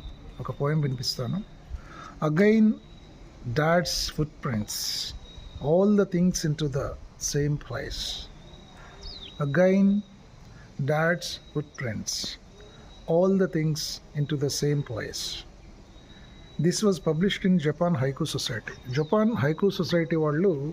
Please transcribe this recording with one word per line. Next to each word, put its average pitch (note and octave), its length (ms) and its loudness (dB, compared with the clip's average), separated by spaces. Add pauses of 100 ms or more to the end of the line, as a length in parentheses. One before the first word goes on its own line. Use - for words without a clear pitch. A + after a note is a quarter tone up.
(420)
ఒక B2 180 -8
పోయం D3 260 2
వినిపిస్తాను. B2+ 520 -4 (920)
Again G#3+ 360 6 (920)
dad's E3 360 2 (200)
footprints, A2 600 -4 (960)
all F#3+ 200 4 (120)
the G3 120 2
things F3 240 2 (120)
into D3+ 180 -2 (100)
the A2+ 100 -2 (460)
same D3 220 2 (100)
place. - 360 -8 (1400)
Again F#3+ 420 6 (1040)
dad's E3 380 2 (240)
footprints, A2+ 600 -6 (1000)
all F#3 180 4 (120)
the F3+ 140 2
things D#3 240 0 (380)
into D3 240 -2
the C#3 80 0 (100)
same D3 200 0 (100)
place. - 320 -8 (1400)
This F3 220 2
was F#3+ 100 4 (100)
published E3 420 0
in F#3 60 6 (120)
Japan F3 340 0
Haiku C#3 340 -2
Society. - 400 -6 (220)
జపాన్ G#3+ 360 2 (100)
హైకు D#3 240 2 (120)
సొసైటీ E3 460 0
వాళ్ళు D#3+ 280 2 (200)